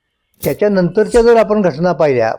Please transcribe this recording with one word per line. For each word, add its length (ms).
त्याच्यानंतरच्या 760
जर 140
आपण 260
घटना 300
पाहिल्या 460